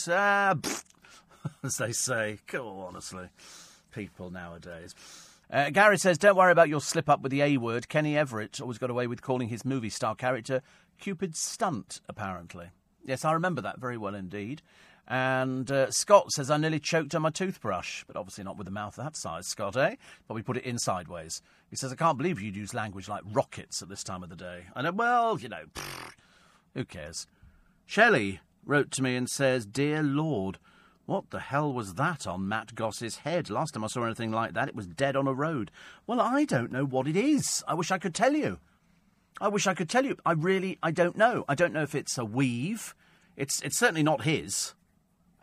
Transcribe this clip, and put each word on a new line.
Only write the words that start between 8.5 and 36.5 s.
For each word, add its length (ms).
always 180
got 120
away 180
with 140
calling 280
his 140
movie 260
star 260
character 460
Cupid's 400
stunt, 720
apparently." 600
Yes, 200
I 100
remember 280
that 180
very 180
well 180
indeed. 460
And, 640
uh, 220
Scott 400
says, 180
"I 80
nearly 220
choked 340
on 80
my 80
toothbrush," 800
but 80
obviously 280
not 140
with 100
a 40
mouth 240
that 200
size, 300
Scott, 320
eh? 200
Probably 160
put 160
it 60
in 160
sideways. 640
He 60
says, 160
"I 40
can't 220
believe 240
you'd 140
use 180
language 340
like 160
rockets 600
at 60
this 140
time 200
of 60
the 60
day." 300
I 60
know, 100
well, 480
you 80
know, 180
pfft, 380
who 120
cares? 420
Shelley 540
wrote 300
to 100
me 120
and 140
says, 380
"Dear 340
Lord, 560
what 240
the 100
hell 320
was 220
that 320
on 220
Matt 260
Goss's 440
head? 340
Last 240
time 80
I 40
saw 180
anything 260
like 240
that, 140
it 60
was 120
dead 280
on 120
a 80
road." 340
Well, 120
I 260
don't 260